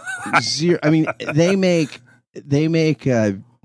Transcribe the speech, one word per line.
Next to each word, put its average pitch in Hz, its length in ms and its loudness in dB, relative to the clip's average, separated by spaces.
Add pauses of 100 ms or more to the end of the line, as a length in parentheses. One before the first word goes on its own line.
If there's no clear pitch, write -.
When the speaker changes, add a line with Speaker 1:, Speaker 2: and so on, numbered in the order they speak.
Speaker 1:
<laughs> - 360 -2
Speaker 2:
zero. 156 400 0
I 151 80 2
mean, 160 160 2 (260)
they 170 240 2
make, 175 440 0 (340)
they 147 340 -2
make, 160 380 0
uh, 110 260 2 (320)